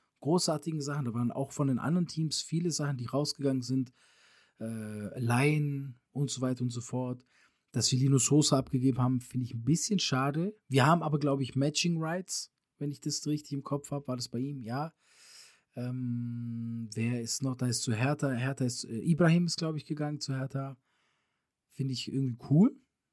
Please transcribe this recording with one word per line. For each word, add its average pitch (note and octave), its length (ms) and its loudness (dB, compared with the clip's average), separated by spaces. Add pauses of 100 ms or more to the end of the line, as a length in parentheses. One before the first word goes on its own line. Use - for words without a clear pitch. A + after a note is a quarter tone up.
(220)
großartigen D#3 580 0
Sachen. C#3+ 240 -2
Da A#2+ 80 -2
waren A#2+ 180 0
auch C3+ 220 -4
von C#3+ 160 0
den B2+ 100 2
anderen E3+ 280 2
Teams D#3 340 -2
viele E3+ 300 -2
Sachen, C#3+ 260 -2
die A#2+ 100 -6
rausgegangen C#3 560 0
sind. B2+ 300 -2 (640)
Äh, G#3+ 640 -8
Laien C#3 800 2 (120)
und C#3+ 180 0
so B2 100 -6
weiter B2+ 220 -2
und B2 80 0
so A#2+ 100 -8
fort. B2 460 -6 (460)
Dass - 200 2
wir B2+ 60 4
Lino C3+ 200 6
Sosa C#3+ 400 6
abgegeben B2+ 400 0
haben, B2+ 220 2
finde B2+ 260 -4
ich - 80 -10
ein A2+ 100 -6
bisschen E3+ 340 2
schade. D3 560 0 (140)
Wir B2+ 180 6
haben E3 160 6
aber, D3+ 160 0
glaub C#3 220 2
ich, B2+ 160 -4
Matching D#3 420 0
Rights, E3 520 -6 (280)
wenn D3 120 -4
ich C3+ 100 -10
das - 260 -4
richtig D3+ 260 -4
im C#3 100 -4
Kopf - 280 -4
hab. C#3+ 180 -6
War B2+ 80 -2
das B2 120 -8
bei A#2 100 -6
ihm? C3+ 240 -6
Ja. C3+ 300 -6 (840)
Ähm, A#2+ 1200 -6
wer A#2+ 280 0
ist - 200 -6
noch? C3 140 -2
Da B2 100 -2
ist A#2+ 160 -2
zu A#2 100 -2
Hertha. C#3 380 0
Hertha C3 340 -2
ist, - 200 -2
äh, A2+ 160 -6
Ibrahim E3+ 460 6
ist, D#3+ 100 -4
glaub D#3+ 200 -4
ich, D3 100 -8
gegangen D3 340 -4
zu C3 140 -6
Hertha. C3+ 420 -6 (960)
Finde C3 240 -4
ich - 180 -8
irgendwie C3 240 0 (140)
cool. G3+ 260 8 (360)